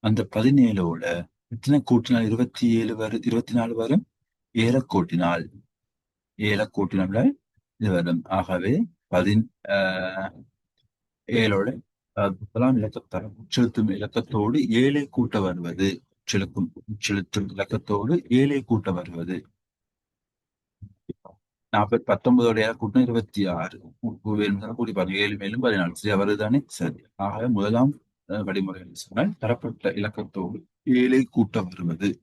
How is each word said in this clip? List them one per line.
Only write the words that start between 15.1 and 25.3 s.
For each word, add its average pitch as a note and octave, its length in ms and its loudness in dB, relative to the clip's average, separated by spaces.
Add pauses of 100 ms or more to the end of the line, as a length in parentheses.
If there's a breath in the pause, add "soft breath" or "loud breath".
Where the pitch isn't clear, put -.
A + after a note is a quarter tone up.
வருவது, F2+ 480 -2 (240)
உட்செலுத்தும், G2 560 -4 (160)
உட்செலுத்தும் G2+ 680 -4
இலக்கத்தோடு G#2 800 -4
ஏழை C3+ 320 2
கூட்ட G#2 300 0
வருவது. F2 440 -6 (2250)
நாற்பது, G#2+ 340 2
பத்தொன்பதோட A#2 520 4
ஏழை A2 160 0
கூட்டினா A2+ 260 0
இருபத்தி A2+ 460 0
ஆறு. F2 340 -6 (160)
கூ-, - 280 -8
கூ-, G#2+ 120 -2
வேணும் G#2 380 -2
கூட்டி A2+ 180 -4
பாருங்க. F#2+ 260 -2
ஏழு G2+ 180 0